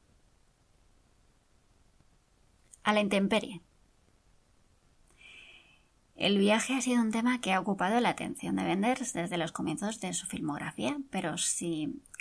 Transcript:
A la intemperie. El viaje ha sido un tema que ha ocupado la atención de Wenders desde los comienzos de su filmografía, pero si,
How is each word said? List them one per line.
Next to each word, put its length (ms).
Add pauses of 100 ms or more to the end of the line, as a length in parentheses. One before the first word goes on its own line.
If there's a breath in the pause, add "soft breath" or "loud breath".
(2750)
A 100
la 80
intemperie. 600 (2500 loud breath)
El 220
viaje 380
ha 60
sido 200
un 80
tema 320
que 100
ha 80
ocupado 400
la 100
atención 460
de 80
Wenders 500
desde 260
los 120
comienzos 480
de 140
su 140
filmografía, 720 (100)
pero 300
si, 600 (220)